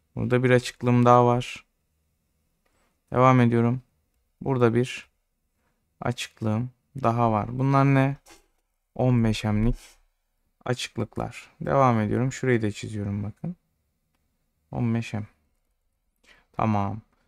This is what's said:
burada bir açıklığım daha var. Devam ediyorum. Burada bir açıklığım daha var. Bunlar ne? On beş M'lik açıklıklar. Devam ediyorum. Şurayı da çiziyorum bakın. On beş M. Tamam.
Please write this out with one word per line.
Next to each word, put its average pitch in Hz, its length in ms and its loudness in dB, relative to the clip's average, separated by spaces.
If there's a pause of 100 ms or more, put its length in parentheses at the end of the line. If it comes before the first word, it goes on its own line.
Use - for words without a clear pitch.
(160)
burada 123 280 -2
bir 127 60 2
açıklığım 123 560 2
daha 123 200 6
var. 120 400 -2 (1500)
Devam 127 280 4
ediyorum. 120 400 2 (600)
Burada 123 320 2
bir - 360 -4 (920)
açıklığım 120 680 -4 (340)
daha 117 280 2
var. 110 280 -2
Bunlar 139 260 2
ne? 139 300 2 (800)
On 123 280 2
beş 110 200 -2
M'lik 107 320 0 (880)
açıklıklar. - 840 -8 (120)
Devam 131 380 2
ediyorum. 110 320 -2
Şurayı 123 300 -2
da 104 100 -2
çiziyorum 101 520 -8
bakın. 156 320 -10 (1160)
On 120 240 -2
beş 117 180 -6
M. 107 100 -8 (1300)
Tamam. 107 500 -2 (260)